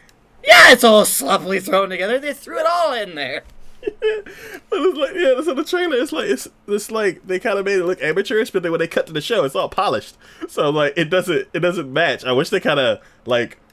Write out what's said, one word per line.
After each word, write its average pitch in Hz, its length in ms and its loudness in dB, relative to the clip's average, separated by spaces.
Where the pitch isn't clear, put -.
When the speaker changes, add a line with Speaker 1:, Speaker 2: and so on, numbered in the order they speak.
Speaker 1:
Yeah, 640 260 10
it's 254 120 4
all 214 220 8
sloppily 190 540 -2
thrown 190 300 0
together. 185 300 -2
They 285 140 -6
threw - 260 -12
it 311 60 0
all 330 280 0
in 202 220 -6
there. 143 280 -8
Speaker 2:
<laughs> - 0 -
But 392 120 -2
it's 311 160 0
like, 285 180 -2
yeah, 269 260 2
so 311 120 -2
the 277 100 -4
trailer, 349 320 -2
it's 262 160 -2
like, 294 180 -4
it's, - 180 -4
it's 208 240 -4
like 214 340 -4
they 185 140 -4
kinda 196 240 -2
made 196 160 0
it 175 60 -2
look 175 160 -2
amateurish, 202 500 -2
but 190 120 -2
then 170 80 -2
when 165 80 0
they 165 80 -2
cut - 200 -2
to 160 60 -18
the 151 80 -4
show, 190 240 0
it's 135 100 -4
all 170 140 -2
polished. - 480 -4
So, 160 200 0
like, 147 280 0
it 165 120 0
doesn't, 175 440 0
it 175 80 -2
doesn't 175 320 -2
match. 143 320 0
I 127 80 0
wish 143 160 2
they 196 100 0
kinda, 135 400 0
like, 120 320 -2